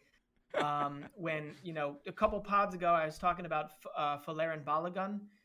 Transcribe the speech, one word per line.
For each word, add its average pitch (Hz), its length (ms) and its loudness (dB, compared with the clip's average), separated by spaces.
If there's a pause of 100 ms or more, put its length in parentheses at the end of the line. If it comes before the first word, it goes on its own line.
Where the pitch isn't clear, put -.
(580)
um, 147 520 0
<laughs> - 40 -20
when, 156 480 -4
you 170 120 -10
know, 143 220 -2 (100)
a 185 60 -8
couple 214 280 2
pods 202 340 4
ago, 175 140 2
I 170 180 6
was 156 120 -6
talking 180 280 2
about 156 200 0
F-, - 300 -14
uh, 147 220 2
Folarin 156 460 -2
Balogun 180 560 0 (240)